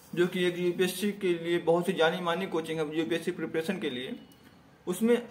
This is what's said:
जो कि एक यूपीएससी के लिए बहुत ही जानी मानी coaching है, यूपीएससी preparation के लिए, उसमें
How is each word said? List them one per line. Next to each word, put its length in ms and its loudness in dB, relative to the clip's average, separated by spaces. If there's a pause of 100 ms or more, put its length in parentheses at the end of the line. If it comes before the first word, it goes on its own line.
(160)
जो 120 4
कि 180 -2
एक 140 0
यूपीएससी 540 0
के 220 0
लिए 240 0
बहुत 300 4
ही 40 0
जानी 280 2
मानी 260 -2
coaching 320 -4
है, 180 -2
यूपीएससी 360 -2
preparation 460 -4
के 100 -2
लिए, 260 -6 (720)
उसमें 440 4